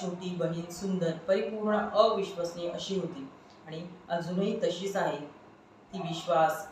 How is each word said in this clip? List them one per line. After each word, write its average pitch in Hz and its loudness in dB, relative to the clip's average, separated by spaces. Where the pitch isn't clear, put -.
छोटी 180 -4
बहीण 170 -2
सुंदर, 180 0
परिपूर्ण, 214 2
अविश्वसनीय 180 2
अशी 170 -4
होती 147 -4
आणि 160 -10
अजूनही 180 0
तशीच 196 0
आहे. 147 0
ती 190 -6
विश्वास, 160 2